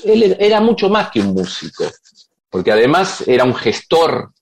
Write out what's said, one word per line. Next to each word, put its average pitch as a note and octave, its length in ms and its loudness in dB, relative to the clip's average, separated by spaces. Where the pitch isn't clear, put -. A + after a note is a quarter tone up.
él G#3+ 340 2
era G#3 220 2
mucho G#3+ 280 2
más G3+ 220 -2
que - 100 -4
un G2+ 120 0
músico, F2+ 520 -6
porque F#2 220 -2
además C#3+ 560 0
era B2 160 4
un B2+ 140 0
gestor - 760 -2